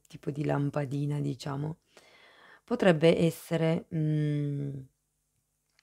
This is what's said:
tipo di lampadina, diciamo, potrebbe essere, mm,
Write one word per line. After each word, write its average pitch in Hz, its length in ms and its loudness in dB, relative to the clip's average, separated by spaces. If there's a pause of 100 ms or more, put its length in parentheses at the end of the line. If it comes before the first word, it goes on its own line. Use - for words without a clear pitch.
tipo - 240 -10
di 147 140 -4
lampadina, 143 760 -2
diciamo, 143 640 -6 (840)
potrebbe 175 540 4
essere, 165 760 0
mm, 147 840 -2 (1000)